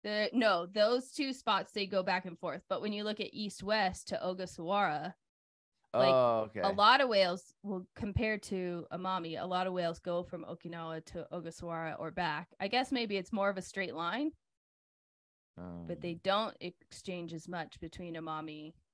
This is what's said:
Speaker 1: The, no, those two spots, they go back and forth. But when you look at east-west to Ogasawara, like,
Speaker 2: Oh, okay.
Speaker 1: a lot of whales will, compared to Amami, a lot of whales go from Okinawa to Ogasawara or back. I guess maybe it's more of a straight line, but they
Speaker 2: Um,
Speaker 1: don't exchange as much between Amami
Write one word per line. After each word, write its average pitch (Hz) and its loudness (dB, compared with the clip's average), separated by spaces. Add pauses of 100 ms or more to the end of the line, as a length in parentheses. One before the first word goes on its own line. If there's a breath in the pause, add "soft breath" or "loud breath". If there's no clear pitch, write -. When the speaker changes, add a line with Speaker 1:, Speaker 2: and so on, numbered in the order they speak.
Speaker 1:
The, 214 0
no, 208 4
those 214 4
two 269 -2
spots, 208 0
they 202 -2
go 185 2
back 185 0
and 170 -10
forth. 165 -6
But 170 -2
when 208 -2
you 208 -4
look 214 -2
at - -6
east-west 202 0
to 190 -2
Ogasawara, 185 0 (840)
like, 131 8
Speaker 2:
Oh, 117 6
okay. 104 -4
Speaker 1:
a 196 4
lot 214 8
of 262 4
whales 190 2
will, 185 -6
compared 214 0
to 180 -4
Amami, 175 -2
a - -4
lot 185 0
of 185 -4
whales 170 -2
go 175 -2
from 175 -10
Okinawa 165 -8
to 165 -10
Ogasawara 165 -6
or 160 -6
back. 170 -2
I 196 -2
guess 254 2
maybe 233 0
it's 185 -6
more 196 2
of 190 0
a 190 -6
straight 190 -4
line, 202 -2 (1600)
but 165 -8
they 175 -6
Speaker 2:
Um, 165 -12
Speaker 1:
don't 202 2
exchange 175 -10
as 160 -10
much 170 -8
between 170 -10
Amami 156 -10 (180)